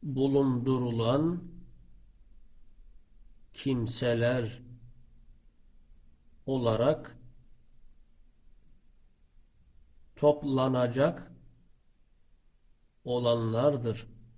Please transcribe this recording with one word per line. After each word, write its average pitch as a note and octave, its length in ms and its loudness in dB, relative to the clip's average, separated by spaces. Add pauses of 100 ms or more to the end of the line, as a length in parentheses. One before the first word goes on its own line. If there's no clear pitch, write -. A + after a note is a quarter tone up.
bulundurulan C3 1500 0 (2000)
kimseler A#2+ 1080 -2 (1800)
olarak B2 720 0 (3000)
toplanacak C3+ 1160 2 (1700)
olanlardır. A#2 1000 0 (320)